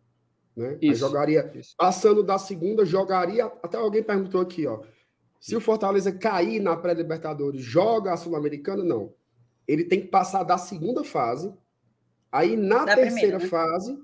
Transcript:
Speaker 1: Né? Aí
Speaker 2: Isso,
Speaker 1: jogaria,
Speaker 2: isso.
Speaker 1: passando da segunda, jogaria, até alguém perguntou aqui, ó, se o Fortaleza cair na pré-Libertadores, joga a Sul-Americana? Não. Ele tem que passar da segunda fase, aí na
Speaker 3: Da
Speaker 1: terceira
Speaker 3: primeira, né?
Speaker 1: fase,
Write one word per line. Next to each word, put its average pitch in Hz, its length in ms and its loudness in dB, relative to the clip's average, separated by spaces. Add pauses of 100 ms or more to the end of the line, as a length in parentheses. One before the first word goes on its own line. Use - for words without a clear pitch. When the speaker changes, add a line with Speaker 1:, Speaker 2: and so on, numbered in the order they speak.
(560)
Speaker 1:
Né? 131 260 -6
Aí 156 80 4
Speaker 2:
Isso, 117 100 2
Speaker 1:
jogaria, 143 560 2
Speaker 2:
isso. - 220 -20
Speaker 1:
passando 202 440 4
da 190 160 2
segunda, 196 480 0
jogaria, 190 600 0 (180)
até 170 140 -6
alguém 214 260 0
perguntou 190 360 0
aqui, 175 280 -2
ó, 110 160 -6 (560)
se - 160 -8
o 233 60 -2
Fortaleza 202 500 2
cair 202 480 0
na - 180 0
pré-Libertadores, 156 840 -4
joga 190 520 2
a 165 40 -4
Sul-Americana? 156 680 -4
Não. 117 320 -2 (520)
Ele 156 160 0
tem 185 180 0
que - 60 -12
passar 185 360 0
da 180 140 2
segunda 196 460 -4
fase, 143 480 -4 (800)
aí 175 240 2
na 214 300 2
Speaker 3:
Da 208 100 4
Speaker 1:
terceira 226 420 4
Speaker 3:
primeira, - 20 -2
né? 180 80 -4
Speaker 1:
fase, 175 560 -2